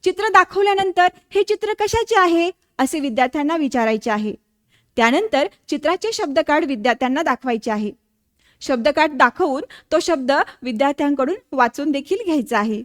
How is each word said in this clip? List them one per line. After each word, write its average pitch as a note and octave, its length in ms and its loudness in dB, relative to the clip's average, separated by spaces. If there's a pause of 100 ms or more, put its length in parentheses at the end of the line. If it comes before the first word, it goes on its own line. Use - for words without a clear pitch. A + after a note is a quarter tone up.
चित्र G4 240 -2
दाखवल्यानंतर F#4+ 800 2 (220)
"हे G4+ 120 2
चित्र G#4 380 -2
कशाचे A4 380 0
आहे?" E4+ 320 4 (280)
असे C4+ 220 -2
विद्यार्थ्यांना C#4 560 -2
विचारायचे A#3 540 -2
आहे. G#3 240 -4 (600)
त्यानंतर C#4 520 2 (200)
चित्राचे F4 440 -2
शब्दकार्ड D#4 520 0
विद्यार्थ्यांना B3+ 580 0
दाखवायचे B3 480 -4
आहे. G#3 220 -4 (680)
शब्दकार्ड D4 520 0
दाखवून C4+ 520 2 (280)
तो D#4 80 2
शब्द C4+ 320 0 (300)
विद्यार्थ्यांकडून C#4 760 0 (160)
वाचून C4+ 380 0
देखील C#4 340 -2
घ्यायचा A#3+ 340 0
आहे. G#3+ 260 -2